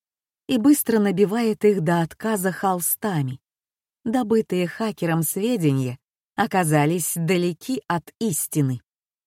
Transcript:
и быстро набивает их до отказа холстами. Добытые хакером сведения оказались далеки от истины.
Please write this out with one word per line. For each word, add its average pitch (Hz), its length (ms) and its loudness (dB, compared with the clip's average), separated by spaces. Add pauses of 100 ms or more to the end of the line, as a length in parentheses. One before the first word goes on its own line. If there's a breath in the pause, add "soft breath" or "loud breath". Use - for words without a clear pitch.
(480)
и 262 100 0
быстро 233 420 4
набивает 208 640 0
их 196 160 4
до 170 200 2
отказа 190 500 -2
холстами. 170 880 -2 (640)
Добытые 220 640 0
хакером 165 560 -2
сведения 151 760 0 (380)
оказались 160 800 0
далеки 175 720 -2
от - 320 -6
истины. 147 640 -2 (440)